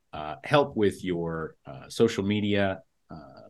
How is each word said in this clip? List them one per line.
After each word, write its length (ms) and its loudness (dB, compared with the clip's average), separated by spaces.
uh, 300 -8
help 340 2
with 260 2
your, 520 -4
uh, 240 -16
social 340 2
media, 600 0
uh, 400 -18